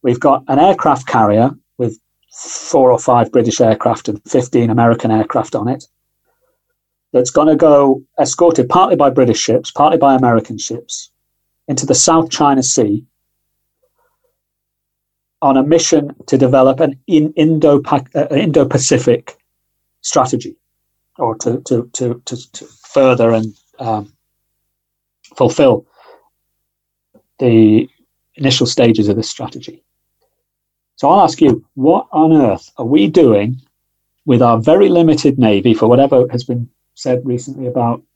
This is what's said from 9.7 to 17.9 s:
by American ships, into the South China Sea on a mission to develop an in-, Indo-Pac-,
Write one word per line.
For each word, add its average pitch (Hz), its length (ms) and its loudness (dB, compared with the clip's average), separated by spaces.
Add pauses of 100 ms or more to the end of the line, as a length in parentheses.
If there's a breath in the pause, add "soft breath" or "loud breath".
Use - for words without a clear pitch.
by 135 180 2
American 117 420 0
ships, - 540 -14 (560)
into 135 180 -6
the 135 80 0
South 165 360 0
China 139 340 0
Sea 113 420 -2 (2250)
on 135 160 0
a 131 60 0
mission 165 520 0 (120)
to 135 100 0
develop 131 420 2
an 143 180 -2 (100)
in-, 156 260 0
Indo-Pac-, 147 840 0